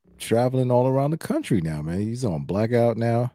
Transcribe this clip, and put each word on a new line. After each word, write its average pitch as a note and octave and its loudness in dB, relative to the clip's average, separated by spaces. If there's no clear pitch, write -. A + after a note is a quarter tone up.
traveling B2+ 0
all B2 4
around C3+ 2
the D#3+ -4
country C4 -2
now, D#2 -4
man. - -4
He's A#2+ -4
on D#2 -2
blackout A2+ 2
now. A#2 0